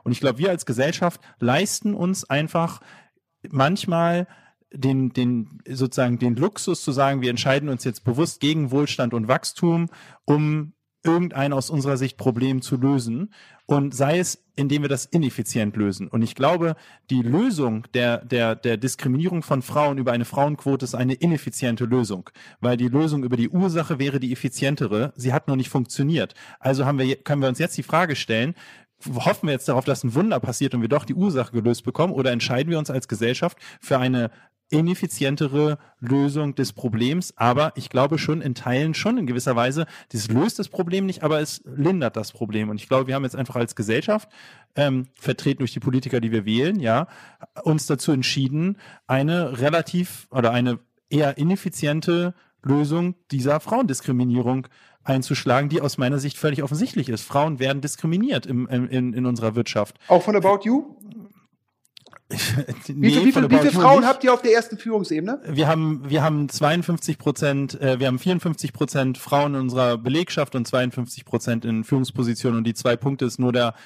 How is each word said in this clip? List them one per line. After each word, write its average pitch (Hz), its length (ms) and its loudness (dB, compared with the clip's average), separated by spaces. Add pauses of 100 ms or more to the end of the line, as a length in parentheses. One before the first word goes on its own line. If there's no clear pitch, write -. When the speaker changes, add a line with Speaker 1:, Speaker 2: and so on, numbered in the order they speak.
Speaker 1:
Und 123 80 -2
ich 120 80 -2
glaube, 127 200 0
wir 185 120 0
als 175 160 -4
Gesellschaft 156 540 -2 (180)
leisten 175 560 0
uns 185 340 -4
einfach 160 520 -2 (680)
manchmal 170 800 0 (460)
den, 135 380 0
den, 123 580 -2
sozusagen 123 500 0
den 123 160 2
Luxus 170 480 -2
zu - 80 -4
sagen, 139 300 2
wir 123 100 0
entscheiden 139 380 0
uns 131 160 -6
jetzt 127 180 -6
bewusst 143 380 0
gegen 147 320 0
Wohlstand 135 420 0
und 110 140 -2
Wachstum, 170 600 0 (360)
um 151 480 2 (300)
irgendein 165 520 0
aus 135 160 -4
unserer 143 260 0
Sicht 131 220 -4
Problem 131 420 0
zu 135 160 -4
lösen 131 560 -2 (320)
und 143 300 0
sei 139 240 0
es, - 260 -4 (100)
indem 143 280 0
wir 139 80 -2
das 135 160 -4
ineffizient 117 680 0
lösen. 101 340 -2
Und 117 120 -2
ich 113 140 -2
glaube, 165 420 0 (320)
die 127 140 2
Lösung 131 720 0
der, 120 240 2
der, 117 360 0
der 113 220 -2
Diskriminierung 139 640 -2
von - 200 -2
Frauen 147 340 0
über 127 160 0
eine 120 140 -2
Frauenquote 139 580 0
ist - 100 -6
eine 127 200 0
ineffiziente 123 720 -2
Lösung, 110 420 -2 (320)
weil 123 160 2
die 123 120 0
Lösung 147 360 0
über 123 140 0
die 120 100 0
Ursache 170 500 0
wäre 139 220 -2
die 127 100 -4
effizientere. 131 840 -2
Sie 123 160 -2
hat 147 160 0
nur 139 80 0
nicht 131 140 -2
funktioniert. 139 640 -2 (240)
Also 135 260 0
haben 139 140 2
wir, 131 180 0
können 143 240 -2
wir 135 80 2
uns 127 100 -2
jetzt 165 200 -4
die 131 40 -4
Frage 160 320 0
stellen, 120 400 -2 (520)
hoffen 143 400 -2
wir 151 80 0
jetzt - 160 -4
darauf, 127 160 0
dass 135 180 -2
ein 117 100 -2
Wunder 180 240 2
passiert 131 360 -2
und 120 80 0
wir 110 80 -2
doch 147 160 0
die 135 80 -6
Ursache 170 380 0
gelöst 117 320 0
bekommen, 160 280 0
oder 131 180 0
entscheiden 123 400 -2
wir 165 80 0
uns 151 120 -4
als 131 180 -4
Gesellschaft 120 480 -2 (240)
für - 180 0
eine 127 320 0 (420)
ineffizientere 151 1040 0 (200)
Lösung 139 560 0
des 131 180 -2
Problems, 123 640 -2
aber 123 380 2
ich - 160 -14
glaube 143 280 2
schon 156 220 -2
in 127 140 -4
Teilen, 139 400 -2
schon 240 240 -2
in 180 80 -2
gewisser 123 300 0
Weise, 135 300 0 (260)
das 110 160 -4
löst 143 320 2
das 196 80 -6
Problem 185 380 -2
nicht, 185 180 -4
aber 151 160 2
es - 240 -6
lindert 143 520 0
das 110 140 -6
Problem. 107 380 -4
Und 107 80 -6
ich - 120 -16
glaube, 131 200 2
wir 131 80 -2
haben 139 80 -2
jetzt 127 100 -6
einfach 127 220 -6
als 120 180 -2
Gesellschaft, 127 540 -2 (480)
ähm, 131 320 0 (100)
vertreten 143 400 -2
durch 127 140 -2
die 123 80 -8
Politiker, 127 400 0
die 113 100 0
wir 110 140 0
wählen, 131 340 0
ja, 127 300 2 (560)
uns 156 220 0
dazu 151 260 0
entschieden, 143 640 0 (320)
eine 139 520 0
relativ 165 720 0
oder 117 220 4
eine 123 260 2 (300)
eher 143 280 2
ineffiziente 170 960 0 (280)
Lösung 151 540 0 (160)
dieser 143 260 2
Frauendiskriminierung 127 1080 0 (340)
einzuschlagen, 135 640 0
die 147 120 0
aus 139 180 -2
meiner 139 200 0
Sicht 135 200 -6
völlig 151 240 0
offensichtlich 147 460 -2
ist. 113 140 -4
Frauen 147 360 0
werden 135 220 -2
diskriminiert 165 640 -2
im, 123 220 -2
im, 123 200 0
in, 127 260 -2
in 127 120 -2
unserer 113 300 -2
Wirtschaft. 110 500 -2
Speaker 2:
Auch 175 160 6
von 208 140 0
About 196 260 4
You? 247 320 0 (1400)
Speaker 1:
<laughs> - 60 -6 (500)
Nee, 143 220 2
Speaker 2:
Wie - 40 8
viel, 170 120 4
wie 262 80 8
Speaker 1:
von 262 100 4
Speaker 2:
viel, 226 80 2
wie 247 60 10
Speaker 1:
About - 60 8
Speaker 2:
viele 294 100 6
Speaker 1:
You 180 80 2
Speaker 2:
Frauen 269 200 10
Speaker 1:
nicht. 240 80 6
Speaker 2:
habt 262 140 2
ihr 254 100 6
auf 247 80 4
der 240 120 4
ersten 226 260 2
Führungsebene? 214 720 -4
Speaker 1:
Wir 147 180 2
haben, 156 420 0
wir 143 140 2
haben 147 260 0
zweiundfünfzig 165 720 0
Prozent, 139 640 -2
äh, 131 180 2
wir 135 80 2
haben 127 140 0
vierundfünfzig 175 520 -2
Prozent 135 460 -2
Frauen 143 360 0
in 135 80 -2
unserer 123 360 2
Belegschaft 143 560 -2
und 123 100 -2
zweiundfünfzig 127 600 -4
Prozent 117 400 -2
in 113 180 -2
Führungspositionen. 123 760 0
Und 113 100 -2
die 113 60 -2
zwei 120 200 0
Punkte 135 300 -2
ist 120 160 -2
nur 123 120 2
der 120 220 0 (120)